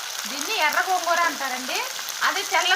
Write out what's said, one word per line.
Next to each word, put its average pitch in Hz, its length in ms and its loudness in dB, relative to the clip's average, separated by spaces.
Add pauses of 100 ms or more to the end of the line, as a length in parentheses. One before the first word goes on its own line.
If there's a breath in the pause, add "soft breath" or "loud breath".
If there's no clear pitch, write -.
(300)
దీన్ని 320 260 -4 (120)
ఎర్ర 330 220 2
గోంగూర 339 300 2 (100)
అంటారండి. 254 500 -4 (480)
అదే 339 240 0
తెల్ల 359 240 4